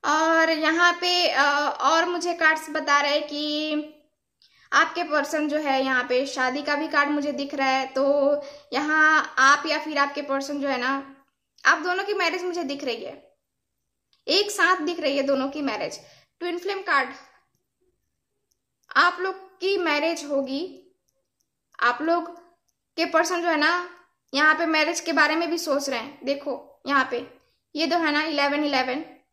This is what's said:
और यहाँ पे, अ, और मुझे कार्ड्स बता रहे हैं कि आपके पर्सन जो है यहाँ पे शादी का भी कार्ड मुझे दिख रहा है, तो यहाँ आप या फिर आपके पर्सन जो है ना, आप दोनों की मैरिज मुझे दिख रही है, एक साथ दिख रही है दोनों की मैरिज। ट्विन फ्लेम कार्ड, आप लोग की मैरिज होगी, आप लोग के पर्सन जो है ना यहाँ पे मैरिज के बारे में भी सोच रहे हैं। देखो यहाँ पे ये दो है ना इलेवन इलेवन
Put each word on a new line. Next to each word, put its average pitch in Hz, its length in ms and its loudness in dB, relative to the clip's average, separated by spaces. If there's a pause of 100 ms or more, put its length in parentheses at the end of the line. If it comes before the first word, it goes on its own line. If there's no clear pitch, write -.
और 320 460 4
यहाँ 330 440 4
पे, 359 360 0
अ, 269 140 2 (380)
और 330 240 4
मुझे 349 280 -2
कार्ड्स 320 360 0
बता 294 320 2
रहे 285 100 0
हैं 294 160 0
कि 302 480 -4 (960)
आपके 330 320 2
पर्सन 302 460 -2
जो 294 80 -2
है 269 260 0
यहाँ 262 200 0
पे 254 220 0
शादी 262 360 -2
का 294 140 -2
भी 311 120 -4
कार्ड 302 220 2
मुझे 294 240 -2
दिख 277 200 -6
रहा 269 140 0
है, 262 200 2
तो 285 560 2 (280)
यहाँ 311 680 2
आप 285 260 6
या 302 140 0
फिर 302 180 -4
आपके 277 240 0
पर्सन 277 380 -4
जो 277 80 -2
है 262 120 -2
ना, 254 140 -2 (720)
आप 320 140 6
दोनों 359 260 -2
की 403 100 -4
मैरिज 359 300 -2
मुझे 349 200 -4
दिख 277 200 -6
रही 247 200 -6
है, - 100 -12 (1120)
एक 415 240 2
साथ 359 300 2
दिख 339 180 -4
रही 277 180 0
है 269 60 0
दोनों 269 260 0
की 294 120 -8
मैरिज। 220 380 -6 (400)
ट्विन 349 200 -4
फ्लेम 392 220 -6
कार्ड, 269 320 -2 (1800)
आप 359 240 4
लोग 381 160 -4 (240)
की 392 180 0
मैरिज 311 480 -2
होगी, 277 380 -2 (1160)
आप 247 220 0
लोग 339 280 0 (680)
के 330 80 0
पर्सन 339 360 0
जो 339 80 0
है 311 80 0
ना 349 320 0 (440)
यहाँ 311 220 4
पे 330 100 -2
मैरिज 320 340 0
के 330 140 -4
बारे 311 220 2
में 330 140 -2
भी 339 80 -2
सोच 285 320 -2
रहे 240 100 -4
हैं। - 260 -14
देखो 277 600 -6
यहाँ 269 240 2
पे - 140 -6 (500)
ये 311 120 0
दो 339 100 2
है 320 140 2
ना 294 120 2
इलेवन 285 400 0
इलेवन 262 400 -2 (300)